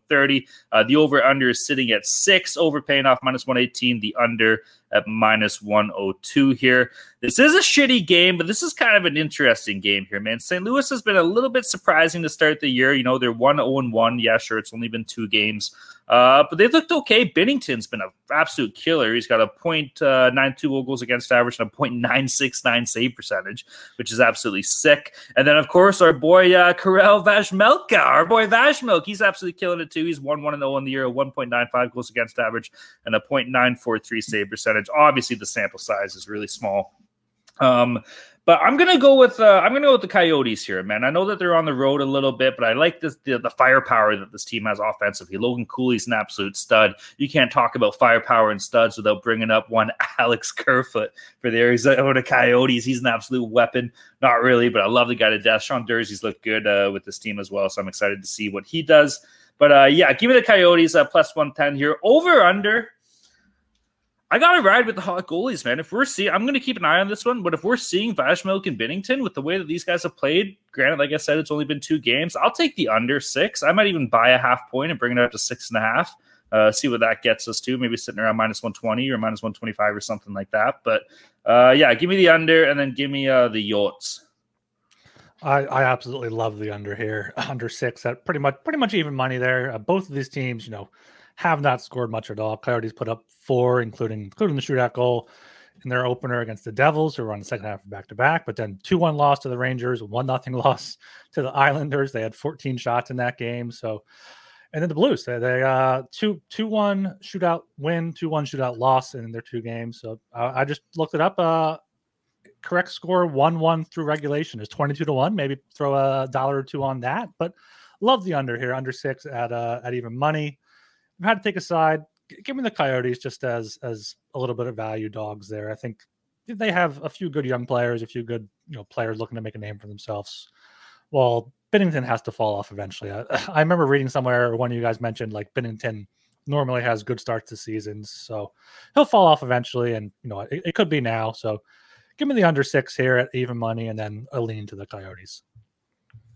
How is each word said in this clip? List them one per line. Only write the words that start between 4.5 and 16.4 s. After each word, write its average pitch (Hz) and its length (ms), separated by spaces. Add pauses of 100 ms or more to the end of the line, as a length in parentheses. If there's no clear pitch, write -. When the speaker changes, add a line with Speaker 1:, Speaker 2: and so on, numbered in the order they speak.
Speaker 1:
at 104 140
minus 110 540
one 107 340
oh 95 260
two 135 300
here. 127 400 (300)
This - 160
is 302 160
a 381 60
shitty 254 480
game, 175 300
but 165 100
this 214 160
is 330 100
kind 220 240
of 180 80
an 151 100
interesting 131 640
game 98 300
here, 101 100
man. 110 200
Saint 180 240
Louis 262 260
has 254 120
been 202 160
a 175 60
little 226 260
bit 247 160
surprising 165 580
to 151 60
start 151 300
the 143 100
year. 131 240
You 131 100
know, 127 140
they're 123 140
one 131 280
oh 135 200
and 123 140
one. 117 260
Yeah, 113 180
sure, 113 200
it's 107 160
only 117 140
been 113 180
two 110 220
games. 104 480 (320)
Uh, 127 420